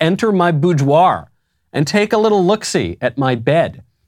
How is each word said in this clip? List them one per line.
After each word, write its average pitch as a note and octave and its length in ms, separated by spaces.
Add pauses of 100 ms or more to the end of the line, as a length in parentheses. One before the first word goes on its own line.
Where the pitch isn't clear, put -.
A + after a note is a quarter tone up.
enter G3 320
my F3 220
boudoir D3+ 760 (440)
and D3 120
take G#3 280
a A3+ 40
little G#3+ 280
look-see F3+ 560
at B2+ 160
my D3 180
bed. C3 480 (240)